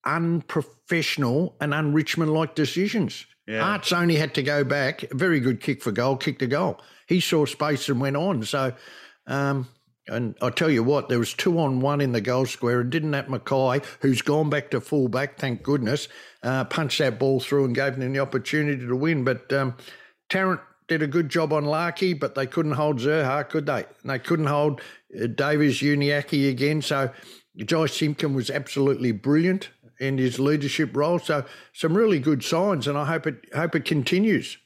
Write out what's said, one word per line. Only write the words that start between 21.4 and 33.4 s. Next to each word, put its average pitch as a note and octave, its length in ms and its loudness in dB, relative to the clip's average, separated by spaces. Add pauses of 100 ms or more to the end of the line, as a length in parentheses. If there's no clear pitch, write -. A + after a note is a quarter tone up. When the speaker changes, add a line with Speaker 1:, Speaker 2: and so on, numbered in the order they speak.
Speaker 1:
on D3 120 0
Larkey, E3+ 480 0
but C#3 200 -4
they C3+ 140 -2
couldn't D3+ 240 -2
hold D3 280 0
Zerha, C#3+ 480 0
could D3 200 -4
they? B2+ 180 -2 (160)
And C3+ 100 -10
they C3 80 -4
couldn't D#3 280 0
hold, D3 340 2 (380)
uh, A#2 80 0
Davies C#3+ 540 2
Uniacke C#3+ 680 2
again. C#3+ 320 0
So C3+ 300 -2 (460)
Jai D#3+ 280 0
Simpkin D3 480 -2
was C3 160 -2
absolutely C3+ 640 0
brilliant D#3+ 580 2 (300)
in C3+ 180 -2
his B2 220 0
leadership C#3 560 0
role. D#3+ 240 0
So D3 260 -2 (280)
some E3 220 0
really G#3 240 4
good C#3 240 2
signs, E3 440 0
and C#3+ 100 -2
I D3 80 -2
hope D#3+ 220 -2
it, B2+ 260 -6